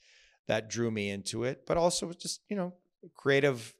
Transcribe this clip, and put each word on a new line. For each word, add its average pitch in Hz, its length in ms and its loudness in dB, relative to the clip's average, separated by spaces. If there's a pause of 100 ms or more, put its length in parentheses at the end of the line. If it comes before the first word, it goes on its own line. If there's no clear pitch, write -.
(480)
that 113 220 -2
drew 113 220 0
me 101 180 -2
into 101 360 -4
it, 135 200 -6
but 165 120 0
also 170 340 2
just, - 380 -10
you 208 60 -4
know, 180 180 -4 (420)
creative 139 640 2